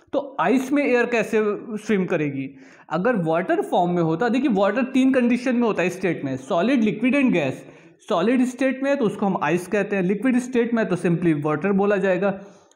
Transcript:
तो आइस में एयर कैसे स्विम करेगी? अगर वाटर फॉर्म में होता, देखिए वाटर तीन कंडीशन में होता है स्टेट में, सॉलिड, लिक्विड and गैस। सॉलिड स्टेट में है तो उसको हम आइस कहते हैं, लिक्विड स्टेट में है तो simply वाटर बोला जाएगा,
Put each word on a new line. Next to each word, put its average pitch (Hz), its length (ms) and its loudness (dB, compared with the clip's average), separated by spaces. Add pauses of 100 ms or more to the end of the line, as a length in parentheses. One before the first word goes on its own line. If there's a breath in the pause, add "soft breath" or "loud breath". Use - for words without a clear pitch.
(120 loud breath)
तो - 280 -4
आइस 240 320 2
में 285 140 2
एयर 240 200 2
कैसे 226 360 0 (360)
स्विम 196 260 0
करेगी? 139 540 -4 (320 loud breath)
अगर 196 260 0
वाटर 180 460 0
फॉर्म 180 280 0
में 175 120 0
होता, 165 260 0
देखिए 254 220 0
वाटर 202 320 2
तीन 262 300 2
कंडीशन 247 440 0
में 240 60 2
होता 202 200 0
है 180 80 0
स्टेट 180 340 -4
में, 131 120 -4
सॉलिड, 214 460 0
लिक्विड 220 340 0
and 262 160 2
गैस। 143 320 -2 (440 loud breath)
सॉलिड 226 360 2
स्टेट 262 380 -2
में 269 80 0
है 277 60 0
तो 277 80 0
उसको 202 220 0
हम 190 160 0
आइस 170 240 0
कहते 202 300 -2
हैं, 196 60 0
लिक्विड 233 360 0
स्टेट 240 360 -2
में 226 80 2
है 190 60 -4
तो 180 80 -2
simply 165 480 0
वाटर 156 280 0
बोला 202 240 2
जाएगा, 190 440 0 (360 loud breath)